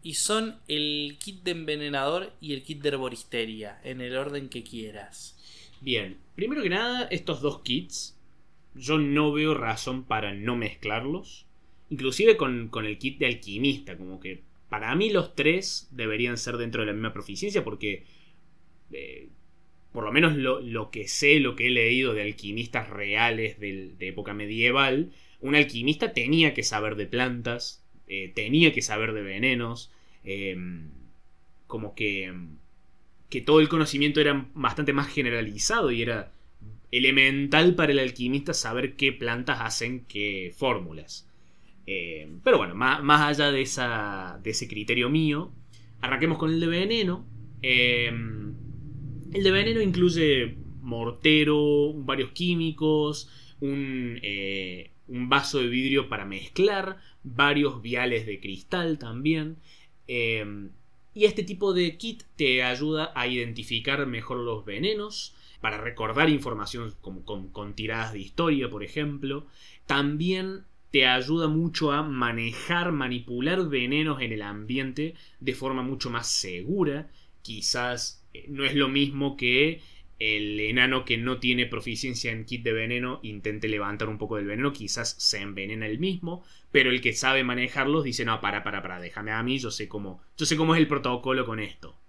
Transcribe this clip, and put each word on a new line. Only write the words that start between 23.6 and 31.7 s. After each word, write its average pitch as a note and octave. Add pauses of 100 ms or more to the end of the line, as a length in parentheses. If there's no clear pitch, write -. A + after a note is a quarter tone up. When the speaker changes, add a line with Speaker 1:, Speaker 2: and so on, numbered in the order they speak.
Speaker 2:
del, F#2+
de F#2
época G2+
medieval, B2 (280)
un C#3
alquimista C#3+
tenía D3
que A#2
saber G#2+
de G#2
plantas, A#2+ (240)
eh, F#2+
tenía C#3+
que A#2
saber A2
de G#2+
venenos, A#2 (340)
em, F2+ (800)
como A2